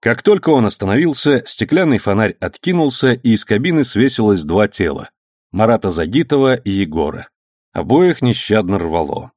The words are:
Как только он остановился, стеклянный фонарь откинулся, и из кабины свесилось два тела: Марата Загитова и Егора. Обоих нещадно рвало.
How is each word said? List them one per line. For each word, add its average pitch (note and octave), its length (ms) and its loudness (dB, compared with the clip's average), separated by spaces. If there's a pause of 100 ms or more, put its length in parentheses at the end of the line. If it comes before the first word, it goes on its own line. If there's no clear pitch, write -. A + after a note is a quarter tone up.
Как A#2 220 -2
только G3+ 260 2
он C3+ 160 4
остановился, C3 800 0
стеклянный D3 520 0
фонарь G2+ 420 0
откинулся, C#3 720 -2
и A#2 200 0
из G#2 120 0
кабины C#3+ 400 0
свесилось G#2 600 0
два G2 240 0
тела: D#2 420 -6 (420)
Марата A2 380 2
Загитова C3 640 0
и A2+ 160 -6
Егора. D#2+ 580 -4 (460)
Обоих D3+ 480 2
нещадно G#2 560 0
рвало. E2 580 -4